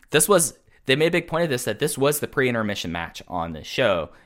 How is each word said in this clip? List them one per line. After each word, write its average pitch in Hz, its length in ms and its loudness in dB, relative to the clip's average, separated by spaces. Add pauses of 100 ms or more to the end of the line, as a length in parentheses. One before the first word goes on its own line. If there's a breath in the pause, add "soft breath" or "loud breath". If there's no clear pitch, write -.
(100)
this 151 180 2
was, 180 300 2 (260 soft breath)
they 131 100 2
made 156 120 4
a 170 60 2
big 170 160 0
point 170 160 0
of 165 40 0
this, 127 160 -2
that 107 140 -4
this - 180 -2
was 143 240 0
the - 80 -4
pre-intermission 110 640 -2
match 85 340 -8
on 85 260 -6
the 78 120 -12
show. 95 460 0 (160 soft breath)